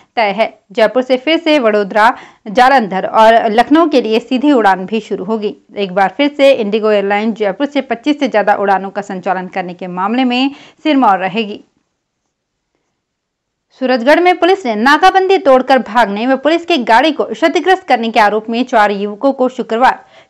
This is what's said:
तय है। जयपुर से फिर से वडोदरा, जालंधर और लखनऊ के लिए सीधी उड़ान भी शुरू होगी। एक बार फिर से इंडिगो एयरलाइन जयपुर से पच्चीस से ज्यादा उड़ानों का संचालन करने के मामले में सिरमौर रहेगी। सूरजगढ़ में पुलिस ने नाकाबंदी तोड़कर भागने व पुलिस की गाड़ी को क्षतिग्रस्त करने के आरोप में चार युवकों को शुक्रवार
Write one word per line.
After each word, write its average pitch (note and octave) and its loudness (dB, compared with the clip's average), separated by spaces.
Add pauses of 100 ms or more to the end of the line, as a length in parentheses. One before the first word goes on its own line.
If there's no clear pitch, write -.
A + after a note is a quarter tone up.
(160)
तय A#3 0
है। G3+ -2 (140)
जयपुर A3 0
से B3+ -2
फिर D#4 -2
से D#4 0
वडोदरा, G#3+ 0 (340)
जालंधर A3 2
और A3 4
लखनऊ C#4+ 2
के C#4+ 2
लिए A3 0
सीधी C4 0
उड़ान F#3+ 2
भी A3 -4
शुरू F#3 -8
होगी। G#3 -6 (200)
एक G3 -6
बार F#3+ 0
फिर C#4+ 0
से C#4 4
इंडिगो G#3+ -2
एयरलाइन G#3 -2
जयपुर G3+ -4
से C#4+ -4
पच्चीस C#4 -4
से C4 -2
ज्यादा G#3 2
उड़ानों G3 -2
का G3 -8
संचालन F#3 -6
करने F3+ -8
के F#3 -14
मामले G3 -4
में B3+ -2 (320)
सिरमौर B3+ 2
रहेगी। G3+ -6 (2000)
सूरजगढ़ C4 0
में F4 2
पुलिस F#4 0
ने A3 -4
नाकाबंदी F#4 2
तोड़कर C4 2
भागने G#3+ -2
व C4+ 0
पुलिस D#4+ -2
की E4+ 0
गाड़ी B3 2
को A3+ -4
क्षतिग्रस्त F4 -2
करने A3+ -2
के A#3 0
आरोप G#3 0
में A#3+ -2
चार G#3 2
युवकों G#3 -4
को B3+ -2
शुक्रवार A#3 -2 (260)